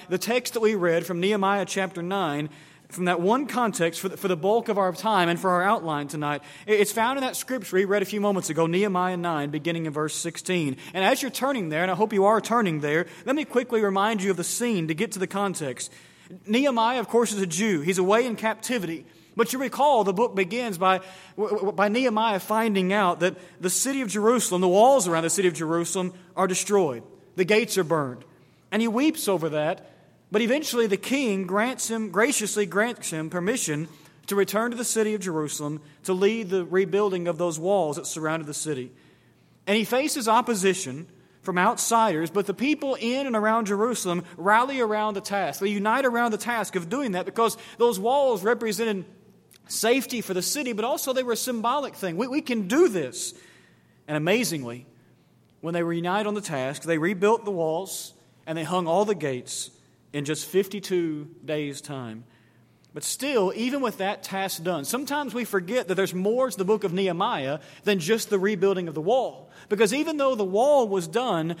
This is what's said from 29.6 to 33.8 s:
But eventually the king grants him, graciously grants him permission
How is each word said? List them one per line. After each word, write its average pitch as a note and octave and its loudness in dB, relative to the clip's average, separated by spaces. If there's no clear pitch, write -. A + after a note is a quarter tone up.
But G#3+ 2
eventually A#3+ 2
the F#3+ 2
king A3+ 0
grants G#3 -2
him, A3 -4
graciously G#3 0
grants G#3+ -2
him D#3+ -6
permission F3 -2